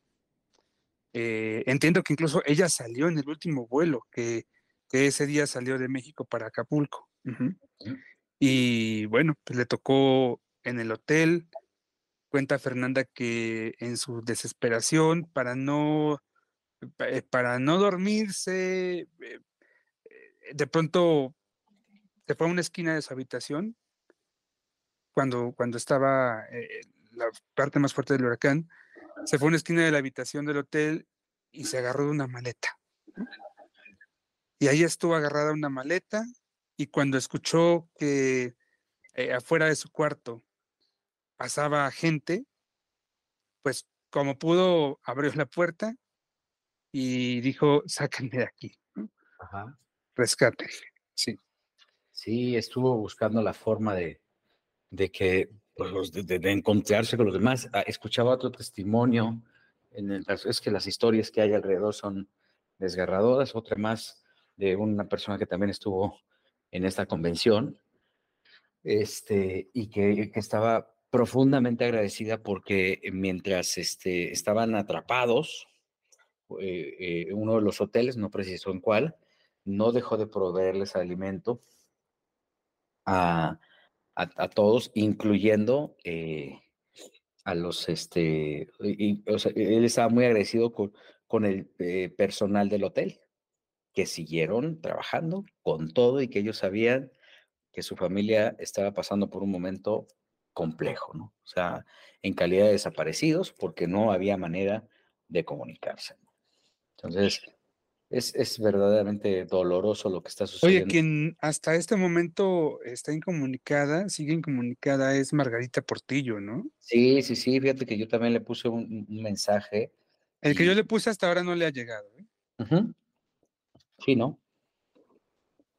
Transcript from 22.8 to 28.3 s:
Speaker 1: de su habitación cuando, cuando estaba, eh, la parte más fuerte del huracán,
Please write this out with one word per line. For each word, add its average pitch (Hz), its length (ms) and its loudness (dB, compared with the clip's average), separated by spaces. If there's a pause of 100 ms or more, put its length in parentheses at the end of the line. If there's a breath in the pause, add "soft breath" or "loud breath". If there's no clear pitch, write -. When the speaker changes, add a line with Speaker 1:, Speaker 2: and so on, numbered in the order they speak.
Speaker 1:
de 151 60 -2
su - 120 -12
habitación 143 640 -6 (1400)
cuando, 123 400 0
cuando 120 240 -4
estaba, 131 720 0
eh, - 300 -12 (300)
la 117 140 -6 (300)
parte 139 240 0
más 139 140 2
fuerte 143 200 -2
del 131 120 2
huracán, 143 440 2 (560 loud breath)